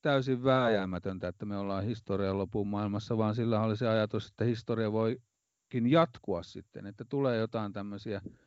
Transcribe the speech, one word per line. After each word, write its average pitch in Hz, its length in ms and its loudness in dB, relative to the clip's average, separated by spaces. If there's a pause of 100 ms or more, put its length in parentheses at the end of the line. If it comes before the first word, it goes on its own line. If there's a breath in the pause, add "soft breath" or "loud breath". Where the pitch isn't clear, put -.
täysin 131 420 2
vääjäämätöntä, 98 840 2
että - 180 -8
me 101 100 -4
ollaan 98 280 -2
historian 98 540 -2
lopun 101 300 -2
maailmassa, 104 500 -2
vaan 107 160 2
sillä 117 260 2
oli 110 160 2
se 117 120 0
ajatus, 107 400 2
että - 160 -2
historia 113 480 0
voikin 117 960 -2
jatkua 139 520 2
sitten, 98 440 -14
että 101 180 -12
tulee 135 340 0
jotain 110 340 -2
tämmösiä, 101 480 -8 (260 loud breath)